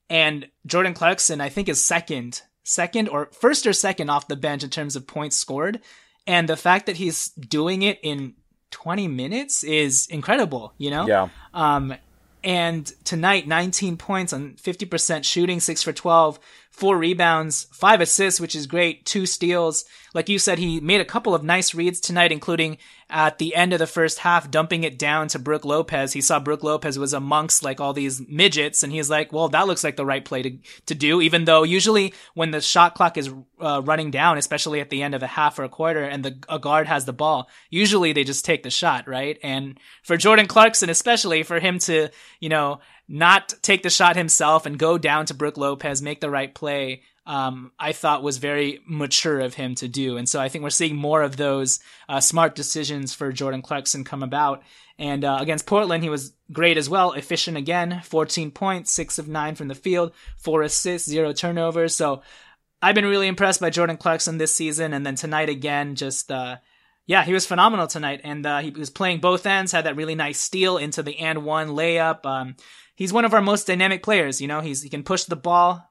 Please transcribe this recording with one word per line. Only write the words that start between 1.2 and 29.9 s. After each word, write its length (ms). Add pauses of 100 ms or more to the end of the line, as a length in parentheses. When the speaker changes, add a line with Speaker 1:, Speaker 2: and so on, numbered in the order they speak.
Speaker 1:
I 80
think, 200
is 140
second, 600 (220)
second 440
or 240
first 340
or 60
second 380
off 180
the 80
bench 260
in 80
terms 240
of 120
points 300
scored. 440 (460)
And 220
the 80
fact 300
that 100
he's 340
doing 520
it 200
in 320 (360)
twenty 380
minutes 560
is 420
incredible, 720
you 120
know? 160
Speaker 2:
Yeah. 220 (260)
Speaker 1:
Um, 400 (500)
and 420 (180)
tonight, 440
nineteen 480
points 360
on 240
fifty 300
percent 380
shooting, 360
six 220
for 100
twelve, 460 (320)
four 280
rebounds, 760
five 280
assists, 400
which 140
is 120
great, 400
two 180
steals. 600 (300)
Like 140
you 100
said, 200
he 200
made 220
a 60
couple 280
of 80
nice 320
reads 260
tonight, 320
including 440 (320)
at 300
the 160
end 200
of 40
the 80
first 340
half, 300
dumping 340
it 140
down 300
to 100
Brook 280
Lopez. 480
He 80
saw 160
Brook 240
Lopez 360
was 140
amongst, 500
like, 180
all 120
these 340
midgets, 560
and 100
he's 160
like, 240
"Well, 180
that 160
looks 180
like 120